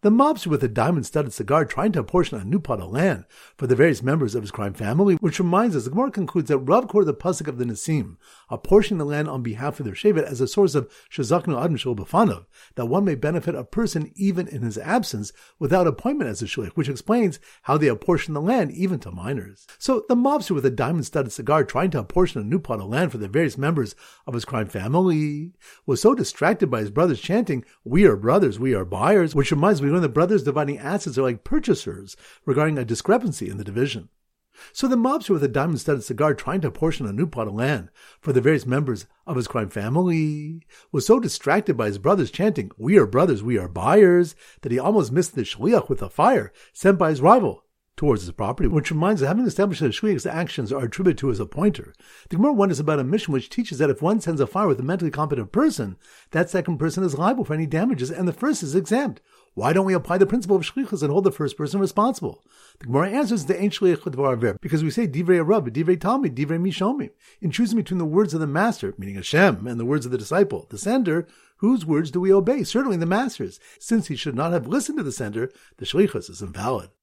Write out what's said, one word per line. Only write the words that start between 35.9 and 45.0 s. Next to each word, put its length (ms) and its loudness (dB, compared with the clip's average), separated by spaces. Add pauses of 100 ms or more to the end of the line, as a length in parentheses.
cigar 300 0
trying 260 -4
to 80 -2
apportion 380 -2
a 60 -6
new 140 0
plot 220 -6
of 60 -10
land 340 -2 (320)
for 140 -2
the 80 4
various 240 2
members 400 -2 (200)
of 100 -4
his 120 -4
crime 220 -4
family 880 -2 (320)
was 140 -2
so 120 8
distracted 600 0
by 80 0
his 100 -2
brothers 340 2
chanting, 460 -2
"We 220 4
are 80 6
brothers, 360 2
we 140 -2
are 100 -2
buyers," 680 6 (260)
that 120 -4
he 60 0
almost 320 2